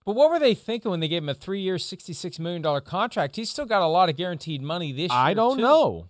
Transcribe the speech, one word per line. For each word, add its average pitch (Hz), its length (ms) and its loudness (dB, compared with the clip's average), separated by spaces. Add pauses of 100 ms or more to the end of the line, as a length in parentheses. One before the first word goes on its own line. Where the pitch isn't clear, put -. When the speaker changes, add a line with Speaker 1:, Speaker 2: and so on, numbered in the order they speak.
Speaker 1:
But 208 100 -2
what 294 160 6
were 339 80 2
they 262 160 4
thinking 220 360 -6
when 170 100 -2
they 160 60 0
gave 160 160 -2
him 143 60 -4
a 135 60 -4
three-year, 185 420 -4
sixty-six - 600 -10
million 170 240 -6
dollar 147 180 0
contract? 180 540 -4
He's 220 160 -6
still 294 140 -6
got 208 180 2
a 165 40 4
lot 175 220 6
of 139 80 -4
guaranteed 160 440 -6
money 160 300 -6
this 147 200 -4
Speaker 2:
I 127 180 4
Speaker 1:
year, 190 60 2
Speaker 2:
don't 240 220 2
Speaker 1:
too. 233 40 -2
Speaker 2:
know. 233 480 2